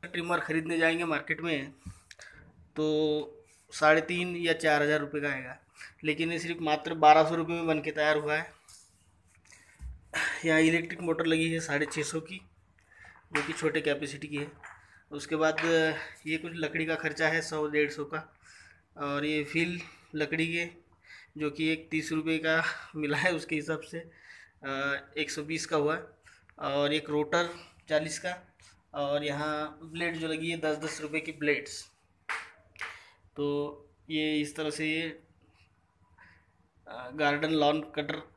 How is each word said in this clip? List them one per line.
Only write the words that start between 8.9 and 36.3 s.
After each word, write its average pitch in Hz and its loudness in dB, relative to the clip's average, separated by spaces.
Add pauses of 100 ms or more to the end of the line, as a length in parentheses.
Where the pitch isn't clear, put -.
यहाँ 160 6
इलेक्ट्रिक 170 4
मोटर 165 0
लगी 160 2
है 165 -2
साढ़े 151 0
छः 147 -4
सौ 160 -4
की, 185 -16 (920)
जो 143 -2
कि 165 -4
छोटे 156 0
कैपेसिटी 143 -4
की 147 -6
है। 147 -6 (600)
उसके 147 -6
बाद 156 2 (640)
ये 160 -2
कुछ 165 -6
लकड़ी 160 -2
का 160 0
खर्चा 156 0
है, 160 2
सौ 156 -2
डेढ़ 147 2
सौ 147 -6
का, 156 -8 (680)
और 143 -2
ये 151 0
व्हील 170 -2 (340)
लकड़ी 156 0
के, 170 -2 (680)
जो 151 0
कि 160 0
एक 160 -4
तीस 156 -2
रुपये 160 0
का 160 2 (340)
मिला 151 0
है, 180 2
उसके 156 -4
हिसाब 156 -2
से, 165 -12
अ, 139 -8
एक 151 -2
सौ 151 -6
बीस 156 -4
का 160 0
हुआ, 147 2 (560)
और 143 0
एक 151 -2
रोटर 151 2 (360)
चालीस 156 0
का, 180 -6 (540)
और 143 0
यहाँ 151 -4
ब्लेड 165 -4
जो 160 -4
लगी 160 -2
है 170 -4
दस 156 0
दस 151 -6
रुपये 151 -4
की 156 -10
ब्लेड्स। 147 -2 (1500)
तो 147 -2 (640)
ये 151 0
इस 147 -6
तरह 156 -4
से 156 -4
ये, 160 -2 (1800)